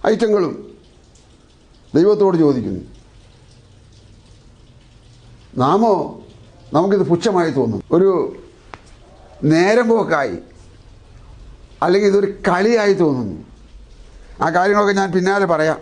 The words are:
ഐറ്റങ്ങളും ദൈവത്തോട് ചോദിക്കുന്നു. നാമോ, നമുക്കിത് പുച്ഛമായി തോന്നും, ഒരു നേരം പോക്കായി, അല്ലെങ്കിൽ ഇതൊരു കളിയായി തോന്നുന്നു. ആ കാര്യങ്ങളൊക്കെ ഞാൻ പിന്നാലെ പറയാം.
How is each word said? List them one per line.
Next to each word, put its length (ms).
ഐറ്റങ്ങളും 420
ദൈവത്തോട് 460
ചോദിക്കുന്നു. 400
നാമോ, 320
നമുക്കിത് 360
പുച്ഛമായി 460
തോന്നും, 240
ഒരു 140
നേരം 400
പോക്കായി, 440
അല്ലെങ്കിൽ 280
ഇതൊരു 180
കളിയായി 540
തോന്നുന്നു. 360
ആ 120
കാര്യങ്ങളൊക്കെ 460
ഞാൻ 140
പിന്നാലെ 380
പറയാം. 280